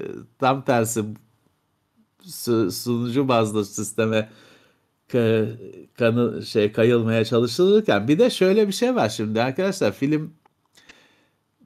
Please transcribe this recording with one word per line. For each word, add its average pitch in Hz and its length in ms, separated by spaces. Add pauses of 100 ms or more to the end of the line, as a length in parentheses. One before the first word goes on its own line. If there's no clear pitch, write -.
(380)
tam 135 260
tersi 113 400 (1200)
su-, 113 480
sunucu 120 560
bazlı 107 360
sisteme 110 640 (800)
ka-, 113 480 (420)
kanı-, 117 480
şey, 104 260
kayılmaya 113 520
çalışılırken 120 840
bir 156 100
de 240 120
şöyle 196 380
bir 190 40
şey 247 220
var 143 140
şimdi 110 340
arkadaşlar, 135 500
film, 151 420 (1300)